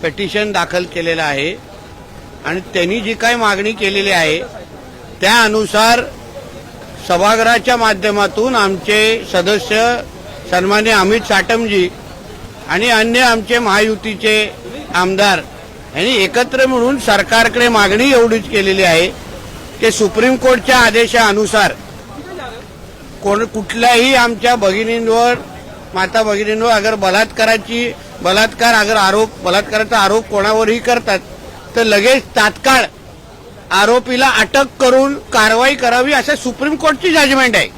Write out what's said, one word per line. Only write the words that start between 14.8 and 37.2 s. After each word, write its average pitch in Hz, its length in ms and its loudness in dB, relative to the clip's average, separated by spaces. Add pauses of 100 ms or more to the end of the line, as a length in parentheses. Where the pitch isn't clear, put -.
आमदार 185 480 2 (540)
यांनी 214 200 0
एकत्र 240 500 0
मिळून 254 340 0
सरकारकडे 226 680 2
मागणी 220 440 2
एवढीच 226 380 2
केलेली 190 340 0
आहे 170 240 4 (720)
की 226 120 2
सुप्रीम 220 440 2
कोर्टच्या 254 420 2
आदेशानुसार 214 960 2 (1500)
कोण, 202 220 0
कुठल्याही 233 720 2
आमच्या 240 400 2
भगिनींवर, 226 800 0 (580)
माता 190 300 0
भगिनींवर 214 480 0
अगर 220 240 2
बलात्काराची, 220 960 0 (300)
बलात्कार 220 520 2
अगर 214 220 2
आरोप, 208 340 2 (140)
बलात्काराचा 214 560 0
आरोप 208 280 2
कोणावरही 214 520 0
करतात 226 400 0 (560)
तर 233 80 2
लगेच 226 400 4 (120)
तात्काळ 226 500 2 (880)
आरोपीला 247 580 2
अटक 214 360 2 (140)
करून 269 400 4
कारवाई 233 560 2
करावी 254 380 2
असं 277 220 0
सुप्रीम 285 400 -4
कोर्टची 311 360 0
जजमेंट 269 440 4